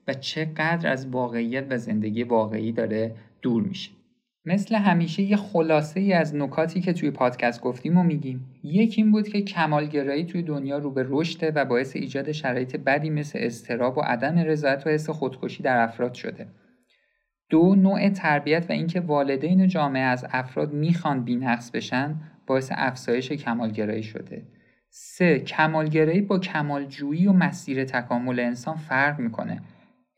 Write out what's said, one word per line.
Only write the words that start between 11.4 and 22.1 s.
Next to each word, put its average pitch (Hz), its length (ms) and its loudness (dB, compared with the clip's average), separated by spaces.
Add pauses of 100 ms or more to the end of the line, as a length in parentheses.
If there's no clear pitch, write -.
و 147 140 2
باعث 123 320 -2
ایجاد 139 360 -6
شرایط 127 440 -4
بدی 147 340 0
مثل 147 320 -4
اضطراب 123 560 -4
و - 20 -2
عدم 131 380 0
رضایت 147 480 0
و 156 40 0
حس 151 200 -2
خودکشی 131 520 -6
در 127 160 4
افراد 123 360 0
شده. - 320 -10 (1040)
دو، 170 240 6
نوع 190 340 6
تربیت 156 600 2
و - 40 -2
اینکه 165 280 -2
والدین 151 640 2
و - 20 6
جامعه 143 360 2
از 131 280 0
افراد 147 420 -2
می‌خوان 147 520 0
بی‌نقص 120 460 -2
بشن 131 460 -4 (300)